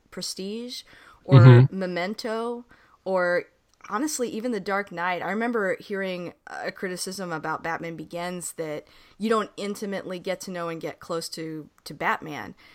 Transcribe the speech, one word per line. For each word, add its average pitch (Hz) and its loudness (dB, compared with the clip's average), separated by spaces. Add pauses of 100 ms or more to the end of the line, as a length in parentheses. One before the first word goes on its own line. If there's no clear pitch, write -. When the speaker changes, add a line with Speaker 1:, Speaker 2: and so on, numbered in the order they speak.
(100)
Speaker 1:
Prestige 214 -10 (420)
or 139 10
Speaker 2:
Mm-hmm. 123 12
Speaker 1:
Memento 220 -4 (400)
or 180 2 (440)
honestly, 247 -2
even 226 -4
The 208 -2
Dark 202 -4
Knight. 175 -2
I 170 -4
remember 220 0
hearing 185 -6 (120)
a - -8
criticism 185 -8
about 156 -6
Batman 165 -6
Begins 175 -8
that 156 -8 (300)
you 220 -2
don't 220 0
intimately 196 -6
get 180 -6
to - -12
know 175 -6
and 165 -8
get 160 -10
close 165 -6
to, 160 -10 (140)
to - -14
Batman. 147 -6 (200)